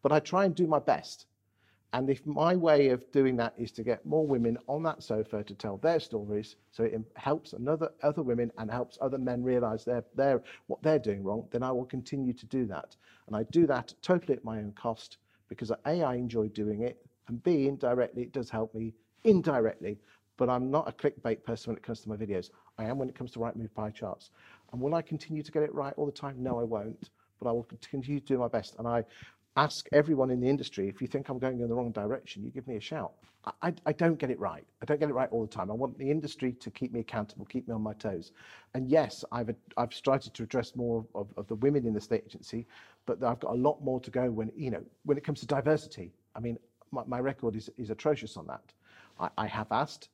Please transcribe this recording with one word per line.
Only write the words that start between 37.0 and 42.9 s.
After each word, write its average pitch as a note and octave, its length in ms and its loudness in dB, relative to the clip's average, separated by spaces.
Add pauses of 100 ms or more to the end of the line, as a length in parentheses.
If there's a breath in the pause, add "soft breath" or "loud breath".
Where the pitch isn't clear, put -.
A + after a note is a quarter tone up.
keep B2 240 -8
me A#2 40 -4
on A2 80 -4
my G#2+ 120 -4
toes. G2 400 -6 (400 loud breath)
And B2+ 160 -4
yes, C#3+ 420 4
I've, A#2 240 -4 (220)
I've A#2 160 0
started C3+ 400 0
to A#2+ 100 -8
address A2+ 320 -2
more A#2 300 -2 (100)
of, G#2 220 -6
of G#2 100 -8
the A2+ 80 -4
women C3+ 320 2
in A2 60 2
the G#2 80 0
state - 240 -2
agency, - 420 -10 (380 loud breath)